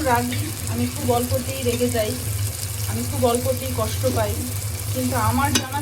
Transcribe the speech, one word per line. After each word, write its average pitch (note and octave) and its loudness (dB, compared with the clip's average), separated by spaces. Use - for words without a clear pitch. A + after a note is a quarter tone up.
রাগী, B3 2
আমি A#3+ 0
খুব - -2
অল্পতেই B3 0
রেগে A#3+ 2
যাই, G#3+ 0
আমি A#3 -2
খুব C#4 -2
অল্পতেই B3+ 0
কষ্ট G#3+ 0
পাই, G#3+ 2
কিন্তু B3+ 0
আমার C4 4
জানা C4+ -2